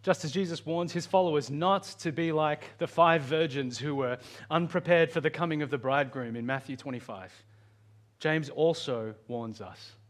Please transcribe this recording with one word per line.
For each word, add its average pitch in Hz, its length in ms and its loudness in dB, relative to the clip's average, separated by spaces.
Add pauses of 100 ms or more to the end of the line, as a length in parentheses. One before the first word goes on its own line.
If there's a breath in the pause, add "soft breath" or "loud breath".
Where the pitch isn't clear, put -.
Just 175 220 0
as 139 80 -4
Jesus 175 320 -4
warns 170 280 -2
his 170 120 -2
followers 156 460 2
not 185 320 2 (180)
to 165 120 -2
be 165 200 0
like 151 320 0 (140)
the 170 80 0
five 165 360 6
virgins 135 540 0
who 143 180 -4
were 123 240 -2 (320 loud breath)
unprepared 170 600 4
for 165 100 0
the 160 80 0
coming 156 320 -2
of 139 80 -2
the 139 80 -2
bridegroom 131 600 -2
in 117 100 -6
Matthew 131 300 -4
twenty-five, 117 540 -12 (880 soft breath)
James 156 300 0
also 127 680 0 (140)
warns 117 320 -8
us. - 320 -16 (180)